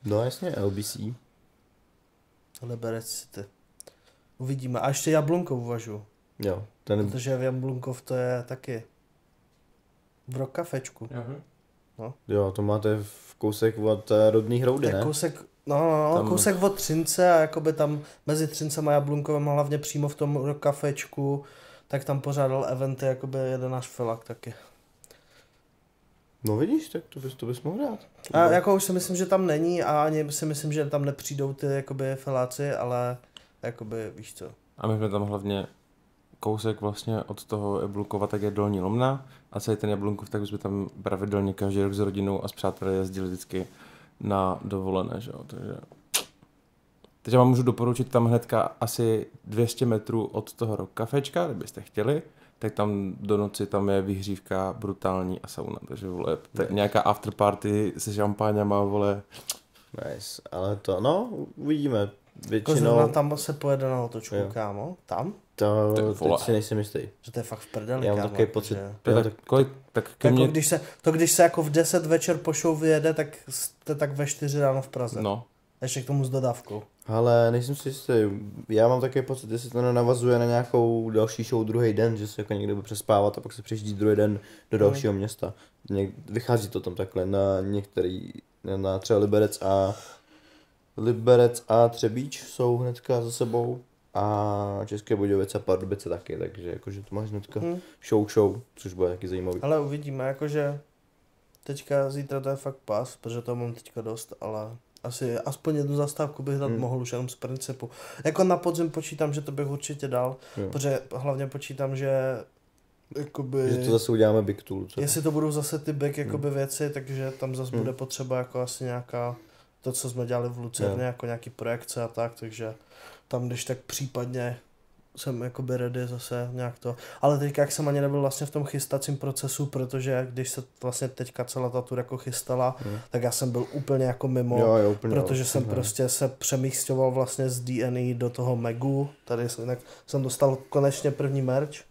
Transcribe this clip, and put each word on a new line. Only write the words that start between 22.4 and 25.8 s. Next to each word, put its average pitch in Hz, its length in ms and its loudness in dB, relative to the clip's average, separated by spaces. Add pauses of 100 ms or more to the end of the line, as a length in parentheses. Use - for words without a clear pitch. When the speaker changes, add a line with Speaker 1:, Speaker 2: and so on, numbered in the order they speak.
Speaker 2:
eventy 131 360 -2
jakoby 131 320 -2
jeden 131 340 -2
náš 127 160 -6
felák 117 360 -4
taky. 117 300 -14 (1900)